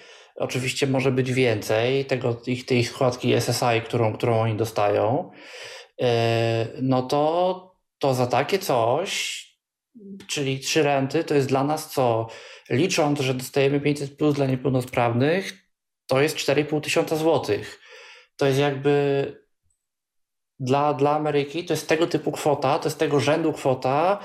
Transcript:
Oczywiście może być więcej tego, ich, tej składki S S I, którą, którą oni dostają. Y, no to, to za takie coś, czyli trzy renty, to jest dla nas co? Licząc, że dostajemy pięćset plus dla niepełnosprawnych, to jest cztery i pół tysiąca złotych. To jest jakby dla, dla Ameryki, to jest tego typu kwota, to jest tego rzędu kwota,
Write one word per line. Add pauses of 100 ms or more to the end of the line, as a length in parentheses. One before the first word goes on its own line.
(360)
Oczywiście
może
być
więcej
tego,
ich,
tej
składki
S
S (140)
I,
którą,
którą
oni
dostają. (720)
Y, (800)
no
to, (240)
to
za
takie
coś, (840)
czyli
trzy
renty,
to
jest
dla
nas
co? (440)
Licząc,
że
dostajemy
pięćset
plus
dla
niepełnosprawnych, (360)
to
jest
cztery
i
pół
tysiąca
złotych. (560)
To
jest
jakby (1400)
dla,
dla
Ameryki,
to
jest
tego
typu
kwota,
to
jest
tego
rzędu
kwota,